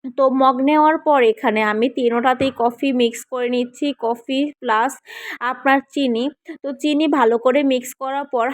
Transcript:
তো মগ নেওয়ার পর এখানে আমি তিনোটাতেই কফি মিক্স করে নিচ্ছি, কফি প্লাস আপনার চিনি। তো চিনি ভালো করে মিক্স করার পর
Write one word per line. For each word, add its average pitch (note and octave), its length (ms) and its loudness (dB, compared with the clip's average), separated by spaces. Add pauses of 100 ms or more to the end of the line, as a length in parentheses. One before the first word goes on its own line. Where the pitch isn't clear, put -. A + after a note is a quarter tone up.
তো C4 260 -2
মগ C4 320 2
নেওয়ার D4+ 360 4
পর D4 240 2
এখানে A3 400 2
আমি G#3+ 260 0
তিনোটাতেই B3+ 680 0
কফি B3 340 -2
মিক্স A#3+ 320 0
করে B3 240 -6
নিচ্ছি, B3 380 -4 (140)
কফি A#3+ 400 -4 (160)
প্লাস A#3 360 -2 (480)
আপনার C4 380 0 (120)
চিনি। B3 340 -2 (360)
তো C#4 80 -10 (100)
চিনি D4+ 300 0
ভালো A#3+ 300 2
করে B3+ 260 2
মিক্স B3+ 300 -2
করার C#4 380 -8
পর A#3+ 220 -2